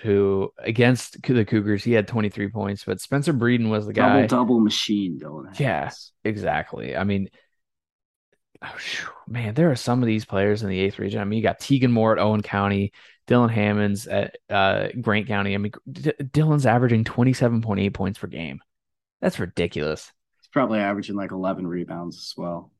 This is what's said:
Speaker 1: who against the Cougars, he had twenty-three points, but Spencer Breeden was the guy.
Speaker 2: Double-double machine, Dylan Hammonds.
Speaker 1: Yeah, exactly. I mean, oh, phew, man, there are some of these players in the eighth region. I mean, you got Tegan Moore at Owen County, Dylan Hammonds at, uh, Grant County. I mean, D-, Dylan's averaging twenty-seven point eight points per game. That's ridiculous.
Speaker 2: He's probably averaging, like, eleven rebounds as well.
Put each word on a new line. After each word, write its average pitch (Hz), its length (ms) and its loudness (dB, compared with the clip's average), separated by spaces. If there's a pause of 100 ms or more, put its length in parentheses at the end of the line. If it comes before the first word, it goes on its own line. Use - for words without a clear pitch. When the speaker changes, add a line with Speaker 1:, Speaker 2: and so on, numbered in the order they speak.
Speaker 1:
who 98 480 2 (100)
against 120 600 0
the 123 220 2
Cougars, 104 400 0
he 120 80 0
had 107 160 4
twenty-three 107 420 -2
points, 101 360 -6
but 101 160 -4
Spencer 143 320 -2
Breeden 117 360 2
was 107 160 0
the 104 80 -8
guy. 104 280 6
Speaker 2:
Double-double 120 400 2
machine, 101 580 0
Dylan 78 340 -14
Hammonds. - 60 -18
Speaker 1:
Yeah, 85 320 -2 (320)
exactly. 78 720 -4
I 87 80 -2
mean, 98 260 -2 (1300)
oh, - 160 -14
phew, - 300 -10 (200)
man, 113 280 -6
there 160 160 4
are 127 40 0
some 123 260 0
of 120 60 2
these 110 160 0
players 104 400 0
in 98 60 -4
the 92 100 -2
eighth 98 200 0
region. 101 200 -4
I 104 60 -4
mean, 104 100 -2
you 110 80 -2
got 92 160 0
Tegan 127 320 2
Moore 110 260 4
at 82 60 2
Owen 107 180 4
County, 101 520 0 (340)
Dylan 120 240 4
Hammonds 104 560 0
at, 101 300 -4 (120)
uh, 101 380 2 (140)
Grant 104 260 0
County. 101 260 -2
I 101 40 -2
mean, 104 160 -4 (180)
D-, 135 300 -4
Dylan's 147 440 2
averaging 117 380 4
twenty-seven 120 580 2
point 104 200 -2
eight 98 120 0
points 95 260 -4
per - 80 -10
game. 78 340 -12 (580)
That's - 180 -2
ridiculous. 78 760 -4 (260)
Speaker 2:
He's - 80 -20
probably 113 320 0
averaging, 101 380 -4
like, 95 140 -6
eleven 92 360 -4
rebounds 85 480 -8
as - 220 -16
well. 87 420 -10